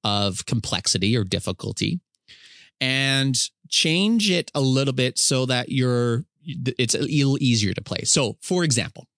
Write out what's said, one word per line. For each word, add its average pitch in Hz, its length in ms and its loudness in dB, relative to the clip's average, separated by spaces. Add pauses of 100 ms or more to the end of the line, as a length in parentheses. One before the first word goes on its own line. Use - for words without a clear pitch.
of 101 420 -2
complexity 101 680 0
or 113 80 0
difficulty 95 760 -4 (800)
and 135 680 0 (200)
change 202 600 2
it 180 240 0
a 147 60 -2
little 135 340 2
bit 127 240 0
so 131 280 2
that 123 240 0
you're, 120 560 2 (200)
it's 131 500 -2
a - 40 0
little 139 420 2
easier 107 320 2
to - 80 -6
play. - 220 -8
So, - 380 0
for 180 240 0
example 107 420 -2 (100)